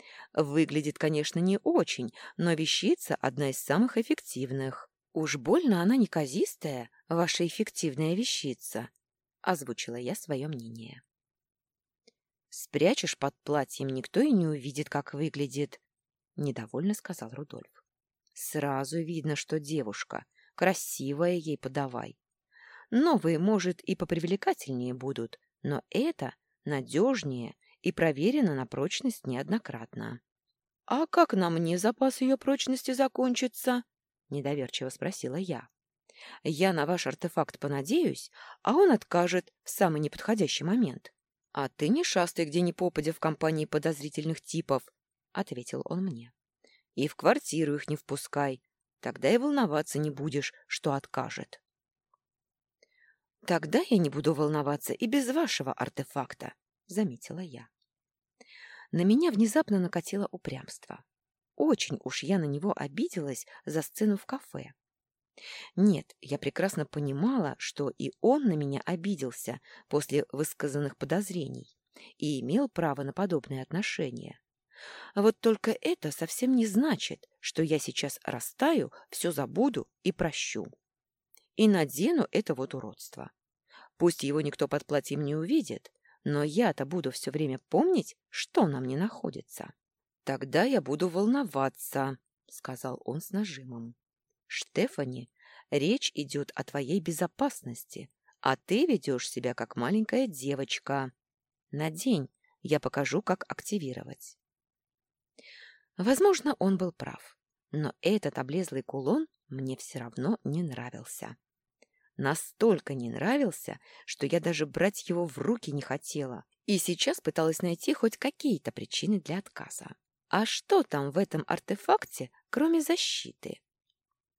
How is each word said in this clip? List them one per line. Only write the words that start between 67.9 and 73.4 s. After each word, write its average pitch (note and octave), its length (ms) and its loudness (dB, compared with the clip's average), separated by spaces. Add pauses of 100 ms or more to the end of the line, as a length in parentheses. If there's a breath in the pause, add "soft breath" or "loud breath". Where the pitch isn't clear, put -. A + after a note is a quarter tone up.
и C3+ 140 -4 (100)
он C#4 240 4
на F#3+ 80 4
меня C#3+ 320 -2
обиделся D#3+ 720 -4 (280 loud breath)
после D3 440 0
высказанных C#3+ 640 -2
подозрений D3 800 -4 (400 loud breath)
и D3 220 -2
имел E3+ 300 0
право C#3+ 340 -2
на C#3 100 -6
подобное D3+ 480 -2